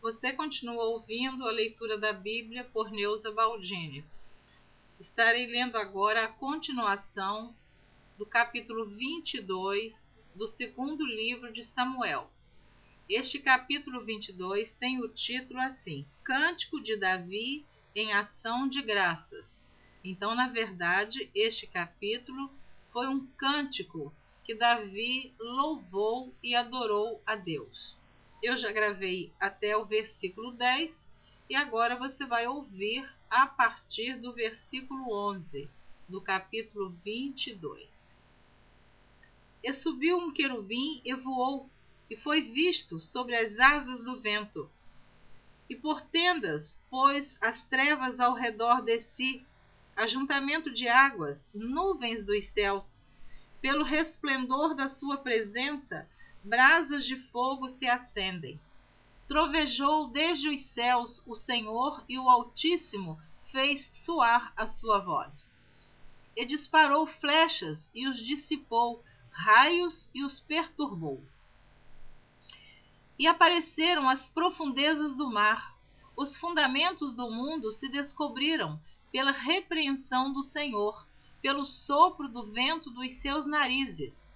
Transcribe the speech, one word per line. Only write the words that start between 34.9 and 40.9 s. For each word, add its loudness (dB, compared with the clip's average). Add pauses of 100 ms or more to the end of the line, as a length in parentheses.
onze -4 (400)
do -10
capítulo -6 (140)
vinte -6
e -12
dois. -14 (1500)
E -2
subiu 0
um -4
querubim -4